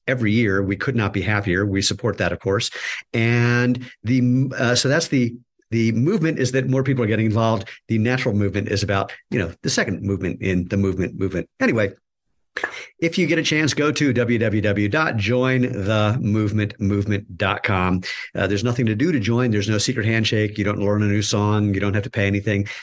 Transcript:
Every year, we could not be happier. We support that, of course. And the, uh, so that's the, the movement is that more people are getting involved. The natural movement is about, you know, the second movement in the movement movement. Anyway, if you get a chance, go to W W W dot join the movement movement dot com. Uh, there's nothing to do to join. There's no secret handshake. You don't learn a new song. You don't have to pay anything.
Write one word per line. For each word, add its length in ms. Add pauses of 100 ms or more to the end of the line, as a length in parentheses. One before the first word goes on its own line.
Every 240
year, 320
we 120
could 200
not 180
be 80
happier. 420
We 200
support 340
that, 140
of 80
course. 320 (420)
And 720 (180)
the, 540
uh, 160
so 160
that's 200
the, 260 (340)
the 220
movement 480
is 140
that 140
more 140
people 220
are 40
getting 200
involved. 420 (180)
The 120
natural 340
movement 360
is 120
about, 300 (180)
you 80
know, 140 (100)
the 80
second 320
movement 400
in 280
the 80
movement 420
movement. 280 (120)
Anyway, 320 (1080)
if 180
you 100
get 100
a 60
chance, 300
go 180
to 220
W 260
W 220
W 260
dot 300
join 460
the 580
movement 580
movement 580
dot 260
com. 360 (340)
Uh, 140
there's 160
nothing 220
to 100
do 160
to 80
join. 320
There's 160
no 100
secret 280
handshake. 520
You 60
don't 160
learn 240
a 40
new 140
song. 520
You 80
don't 120
have 100
to 60
pay 180
anything. 380 (180)